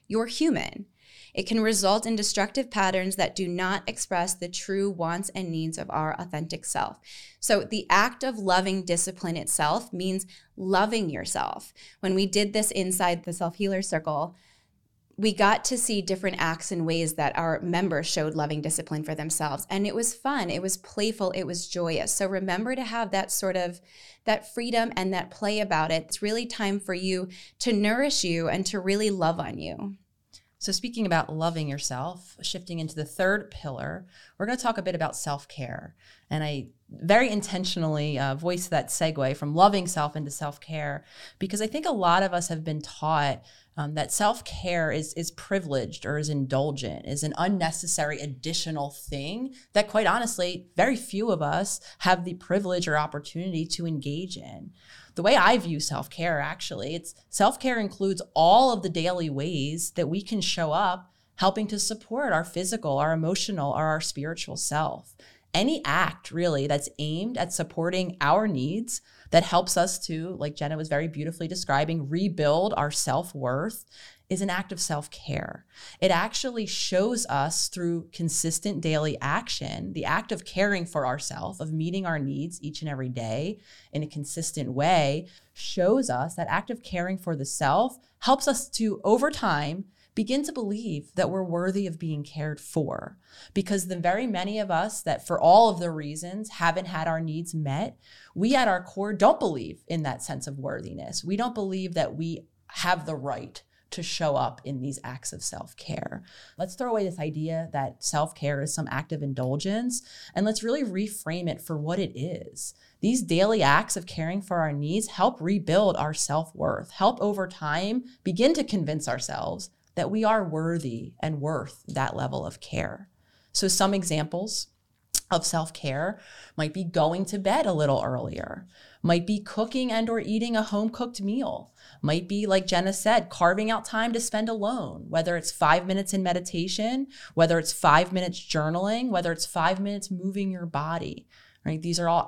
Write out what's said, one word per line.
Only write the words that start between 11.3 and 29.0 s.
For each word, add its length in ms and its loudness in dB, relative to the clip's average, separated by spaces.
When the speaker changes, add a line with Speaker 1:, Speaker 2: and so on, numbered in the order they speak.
Speaker 1:
When 140 2
we 100 4
did 260 0
this 200 0
inside 520 0
the 80 -8
Self 240 -4
Healer 260 0
Circle, 540 -2
we 180 2
got 320 4
to 120 0
see 240 0
different 360 -2
acts 320 -2
and 160 -2
ways 280 0
that 240 0
our 240 0
members 460 0
showed 280 -2
loving 260 -2
discipline 440 -4
for 100 -6
themselves. 540 -4
And 180 0
it 80 -4
was 180 -2
fun, 360 -2
it 120 -2
was 140 -2
playful, 560 -2
it 120 -2
was 260 -6
joyous. 440 -2
So 140 0
remember 480 -2
to 80 -6
have 280 -4
that 200 0
sort 240 -2
of, 240 -2
that 280 0
freedom 440 0
and 160 0
that 180 -4
play 300 -2
about 300 2
it. 160 0
It's 140 -6
really 240 -2
time 320 -2
for 160 -4
you 360 -2
to 120 0
nourish 540 2
you 240 0
and 160 0
to 160 -4
really 280 2